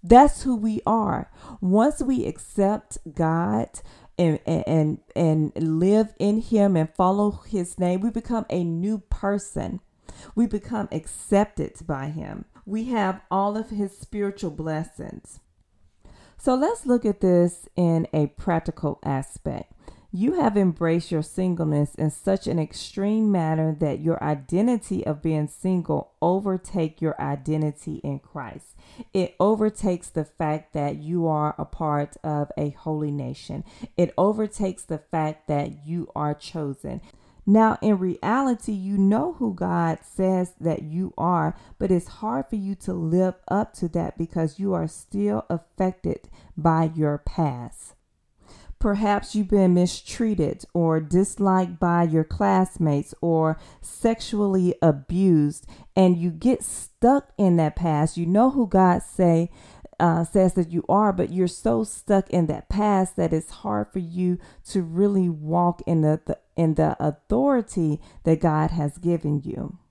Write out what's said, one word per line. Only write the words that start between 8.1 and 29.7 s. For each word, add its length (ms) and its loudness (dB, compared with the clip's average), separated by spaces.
become 380 -4
a 140 -2
new 360 -2
person. 840 -4
We 100 2
become 460 -6
accepted 960 -2
by 240 -6
him. 340 -10
We 200 -6
have 380 -2
all 240 0
of 140 -8
his 280 -6
spiritual 540 -6
blessings. 880 -8
So 160 2
let's 320 -2
look 180 2
at 160 -2
this 540 2
in 380 2
a 140 2
practical 760 -4
aspect. 680 -8
You 180 0
have 220 2
embraced 540 0
your 120 -2
singleness 720 -2
in 140 0
such 360 -2
an 140 -2
extreme 720 -2
manner 480 0
that 180 -2
your 240 -2
identity 840 -2
of 180 -4
being 260 -2
single 640 -2
overtake 800 -2
your 200 -2
identity 760 -4
in 240 -8
Christ. 560 -16
It 280 -2
overtakes 680 0